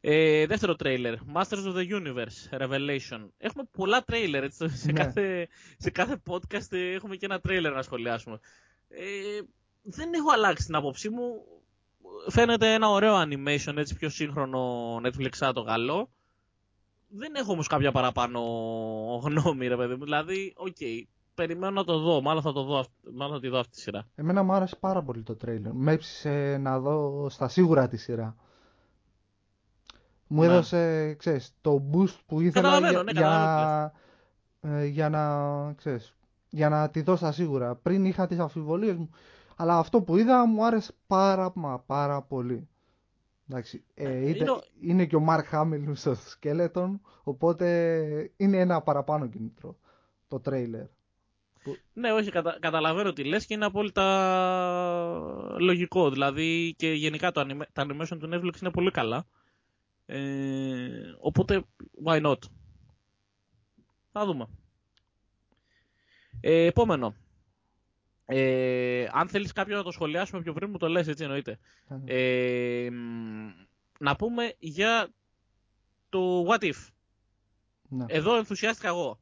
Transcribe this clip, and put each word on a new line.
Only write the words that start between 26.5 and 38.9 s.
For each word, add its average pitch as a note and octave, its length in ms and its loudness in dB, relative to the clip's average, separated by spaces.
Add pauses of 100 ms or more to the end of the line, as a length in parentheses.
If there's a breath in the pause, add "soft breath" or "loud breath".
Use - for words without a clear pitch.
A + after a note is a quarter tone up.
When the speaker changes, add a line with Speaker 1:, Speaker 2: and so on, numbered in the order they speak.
Speaker 2:
να C3 200 -2
δω C#3+ 500 -2
στα C3+ 180 -4
σίγουρα D#3 400 6
τη B2 80 -6
σειρά. A2+ 400 -6 (1900 soft breath)
Μου D3+ 140 2
Speaker 1:
Ναι. E3 60 8
Speaker 2:
έδωσε, E3 680 4
ξέρεις, D3 460 -4
το C#3+ 320 2
boost F#3 240 4 (100)
που D#3 140 -2
ήθελα F3 300 4
Speaker 1:
Καταλαβαίνω, C#4+ 220 6
Speaker 2:
για, F3+ 100 2
Speaker 1:
ναι, G#3 80 -4
Speaker 2:
για E3+ 100 2
Speaker 1:
καταλαβαίνω D#3 680 4 (720 soft breath)
τι - 60 -10
λες. D3+ 60 -2
Speaker 2:
να, D3 60 -2
ε, D3 80 0
για D3 220 0
να, D3 640 0
ξέρεις, C3 420 -8 (360)
για D3+ 180 2
να D3+ 220 2
τη D#3+ 120 -2
δω F3+ 140 4
στα E3+ 160 0
σίγουρα. C3+ 420 0
Πριν F#3 300 2
είχα F#3 220 2
τις F3 120 -2
αμφιβολίες E3+ 580 0